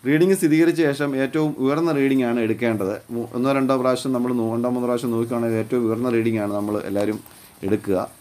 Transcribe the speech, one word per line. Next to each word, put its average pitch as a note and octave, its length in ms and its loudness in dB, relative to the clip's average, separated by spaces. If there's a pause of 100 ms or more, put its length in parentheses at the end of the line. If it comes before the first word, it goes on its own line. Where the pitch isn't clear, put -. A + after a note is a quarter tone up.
reading F3 300 4
സ്ഥിരീകരിച്ച D#3+ 500 4
ശേഷം C#3+ 220 -2 (140)
ഏറ്റവും D3+ 260 0 (140)
ഉയർന്ന D#3 360 0
reading C3+ 300 4
ആണ് A#2+ 160 0
എടുക്കേണ്ടത്. G#2+ 480 0 (220)
മൂ-, A#2 120 -6 (100)
ഒന്നോ C3 200 0
രണ്ടോ C3+ 240 2
പ്രാവശ്യം B2+ 360 0
നമ്മൾ B2 220 0
നോ-, A2+ 140 0
രണ്ടോ A#2+ 220 -2
മൂന്നോ B2 120 -2
പ്രാവശ്യം B2 280 -2
നോക്കുകയാണെങ്കിൽ A#2 480 -2
ഏറ്റവും A#2+ 240 -2
ഉയർന്ന A#2 280 0
reading A2+ 300 0
ആണ് G2+ 140 -4
നമ്മൾ G#2 160 -2 (140)
എല്ലാവരും G#2 300 -2 (480)
എടുക്കുക. G2+ 400 -2 (120)